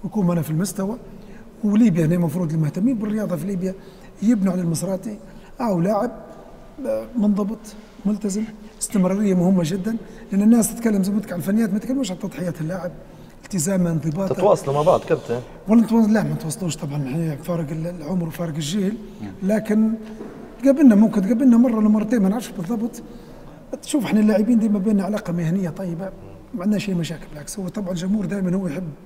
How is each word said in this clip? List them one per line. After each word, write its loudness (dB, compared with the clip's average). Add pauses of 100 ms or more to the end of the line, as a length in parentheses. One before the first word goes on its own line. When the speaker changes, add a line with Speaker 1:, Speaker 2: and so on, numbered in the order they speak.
Speaker 1:
ويكون -2
معنا 2
في -6
المستوى. -2 (640)
وليبيا 4
هنا 2
المفروض 0
المهتمين 0
بالرياضة -2
في -6
ليبيا -4 (480)
يبنوا 2
على -2
المصراتي، -4 (440)
أو 0
لاعب، 2 (760)
آه، -4 (120)
منضبط 0 (480)
ملتزم، -2 (380)
استمرارية 2
مهمة 4
جدًا، -4 (360)
لأن 2
الناس 4
تتكلم 2
زي 0
ما 0
قلت -2
لك -8
عن -4
الفنيات، 0
ما 0
تتكلموش -2
عن -8
تضحيات -6
اللاعب، -6 (520)
التزامه، 0
انضباطه. -2
Speaker 2:
تتواصلوا 2
مع 2
بعض 6
كابتن؟ -2 (280)
Speaker 1:
والله 8
نتواصل، 4
لا، 4
ما -2
نتواصلوش -4
طبعًا، -6
هي -2
فارق -4
ال-، -6
العمر -4
وفارق -6
الجيل، -2 (240)
Speaker 3:
نعم. -12 (120)
Speaker 1:
لكن 2 (720)
تقابلنا، 8
ممكن 6
تقابلنا 6
مرة 6
ولا 4
مرتين، 2
ما 4
نعرفش -4
بالضبط. -6 (800)
تشوف -2
احنا 2
اللاعبين 4
ديما 2
بيننا 2
علاقة -4
مهنية -2
طيبة، -6 (440)
ما -8
عندنا 2
شيء -4
مشاكل، -6
بالعكس. -12
هو -6
طبعًا -6
الجمهور -2
دائمًا -2
هو -2
يحب -6 (160)